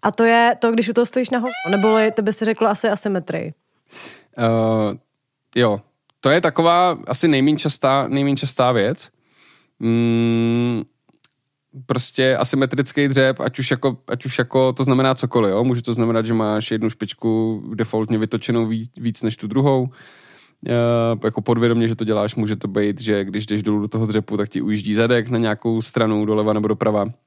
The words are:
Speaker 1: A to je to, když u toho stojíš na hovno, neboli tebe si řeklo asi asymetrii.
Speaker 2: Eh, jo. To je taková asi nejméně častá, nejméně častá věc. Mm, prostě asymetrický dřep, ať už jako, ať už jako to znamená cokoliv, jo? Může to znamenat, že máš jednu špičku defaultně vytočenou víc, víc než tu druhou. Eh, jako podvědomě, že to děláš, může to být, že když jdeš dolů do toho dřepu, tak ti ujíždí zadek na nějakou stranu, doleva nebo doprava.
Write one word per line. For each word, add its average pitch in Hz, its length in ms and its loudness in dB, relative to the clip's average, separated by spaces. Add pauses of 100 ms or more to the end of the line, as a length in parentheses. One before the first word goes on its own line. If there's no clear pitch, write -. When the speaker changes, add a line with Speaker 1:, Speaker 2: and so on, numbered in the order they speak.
Speaker 1:
A 208 100 0
to 226 120 0
je 233 360 6
to, 233 120 2
když 226 180 0
u 233 40 -4
toho 240 120 4
stojíš 254 240 -2
na 254 100 -2
hovno, 247 140 -4 (160)
neboli 220 420 4
tebe 214 220 -2
si - 120 -4
řeklo 220 220 0
asi 208 220 0
asymetrii. 190 640 -4 (840)
Speaker 2:
Eh, 113 600 2 (580)
jo. 110 260 2 (400)
To 135 80 2
je 165 120 4
taková 170 560 2 (100)
asi 127 200 0
nejméně 147 300 4
častá, 139 500 0
nejméně 139 300 0
častá 127 340 0
věc. 113 380 0 (680)
Mm, 117 1000 0 (1040)
prostě 131 520 0
asymetrický 135 680 0
dřep, 131 320 2
ať - 200 -4
už 131 120 -2
jako, 127 260 -2 (100)
ať - 180 -6
už 127 120 -6
jako 131 360 2
to 131 100 -2
znamená 131 320 2
cokoliv, 117 360 0
jo? 107 120 2
Může 123 180 0
to 117 120 -4
znamenat, 113 320 0
že 117 80 0
máš 107 380 0
jednu 110 180 0
špičku 110 760 -2 (120)
defaultně 110 420 -2
vytočenou 113 480 -2
víc, 113 320 -4
víc 117 260 -4
než 110 140 -2
tu 107 100 -8
druhou. 131 420 2 (800)
Eh, - 40 -2 (520)
jako 110 180 -2
podvědomě, 117 460 2
že 113 80 -2
to - 100 -6
děláš, 107 300 0
může 107 200 -2
to 95 120 -8
být, 101 340 -2
že 104 240 0
když 101 200 -6
jdeš 104 180 -2
dolů 104 180 0
do 104 60 -4
toho 110 180 -2
dřepu, 107 320 -2
tak 104 120 -2
ti - 120 -4
ujíždí 104 340 -2
zadek 117 340 2
na 123 80 -2
nějakou 113 440 -2
stranu, 110 440 0
doleva 107 280 0
nebo 107 140 0
doprava. 104 380 0 (220)